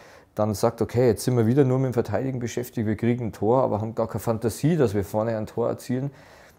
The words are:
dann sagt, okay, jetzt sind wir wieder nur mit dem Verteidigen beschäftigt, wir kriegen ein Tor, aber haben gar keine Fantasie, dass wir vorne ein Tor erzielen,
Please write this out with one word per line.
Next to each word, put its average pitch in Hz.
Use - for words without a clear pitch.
dann 107
sagt, 113
okay, 120
jetzt 107
sind 127
wir 117
wieder 131
nur 127
mit 131
dem 123
Verteidigen 117
beschäftigt, 120
wir 110
kriegen 120
ein 101
Tor, 123
aber 110
haben 113
gar 113
keine 110
Fantasie, 117
dass 120
wir 104
vorne 110
ein 107
Tor 117
erzielen, 127